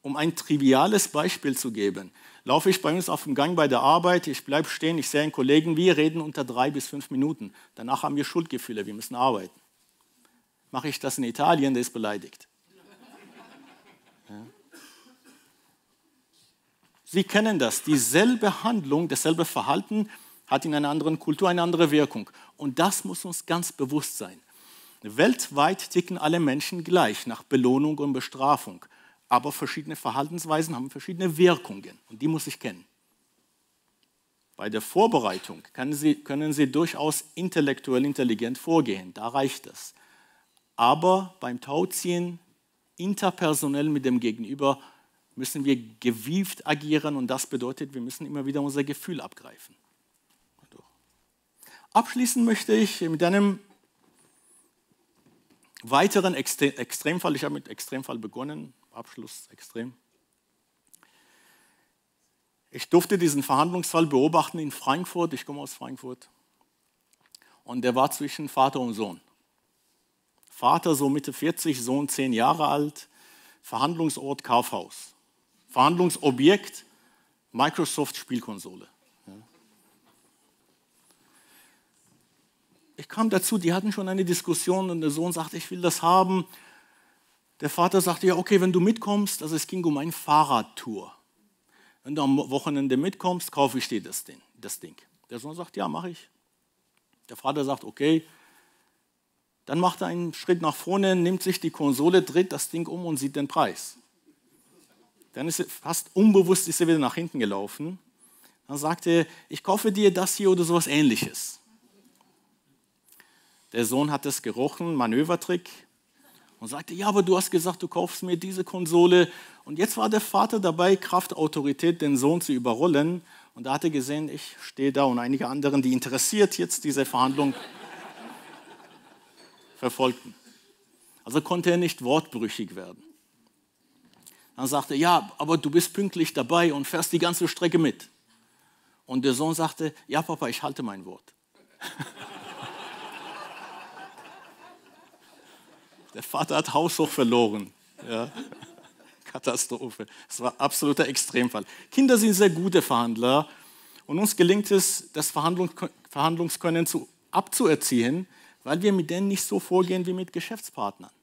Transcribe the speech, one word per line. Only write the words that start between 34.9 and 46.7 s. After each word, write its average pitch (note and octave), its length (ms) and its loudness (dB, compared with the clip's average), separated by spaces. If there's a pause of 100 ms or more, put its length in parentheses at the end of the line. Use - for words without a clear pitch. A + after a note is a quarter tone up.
kann C3+ 200 -6
Sie, D3 240 2
können D3+ 360 -4
Sie C#3 180 2
durchaus D3+ 560 -2 (100)
intellektuell C#3 680 0
intelligent B2 540 -2
vorgehen, G#2+ 560 -2
da A2 140 -8
reicht C3+ 400 -4
es. - 260 -18 (800)
Aber F3 640 2
beim B2 220 -8
Tauziehen, F3 800 -4 (560)
interpersonell D#3+ 920 0
mit C#3+ 160 -2
dem B2+ 140 2
Gegenüber, A#2+ 600 -2 (560)
müssen C3+ 280 -6
wir C3+ 120 4 (240)
gewieft B2 640 -2
agieren D3+ 500 -2